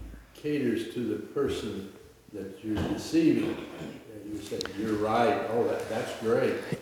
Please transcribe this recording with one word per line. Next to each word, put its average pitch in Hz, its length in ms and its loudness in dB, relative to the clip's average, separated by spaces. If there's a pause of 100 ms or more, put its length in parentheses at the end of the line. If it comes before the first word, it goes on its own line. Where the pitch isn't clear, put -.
(340)
caters 131 600 0
to 123 60 -2
the 110 160 0
person 104 720 -2 (420)
that 98 300 -8
you're 107 140 -2 (160)
deceiving. - 640 4 (560)
And 104 220 -12
you 101 60 -8
say, 101 200 -4 (180)
"You're 107 200 0
right. 107 420 4 (120)
Oh, 117 120 4
that, - 240 0
that's 113 320 -2
great. 117 340 4 (280)